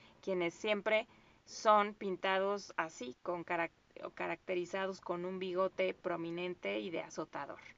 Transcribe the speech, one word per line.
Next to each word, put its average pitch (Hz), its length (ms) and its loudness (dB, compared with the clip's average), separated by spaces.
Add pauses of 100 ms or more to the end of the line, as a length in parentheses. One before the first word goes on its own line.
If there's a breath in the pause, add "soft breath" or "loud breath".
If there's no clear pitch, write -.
(240 soft breath)
quienes 175 320 0
siempre 214 520 2 (380 soft breath)
son 214 480 6
pintados 196 840 0
así, 165 440 -4
con 175 240 -2
carac-, 170 240 0 (340)
o - 60 -6
caracterizados 180 920 -4
con 175 220 -4
un 185 140 -4
bigote 185 560 0
prominente 175 840 -4
y 202 100 -4
de 160 120 -4
azotador. 151 580 -8 (180)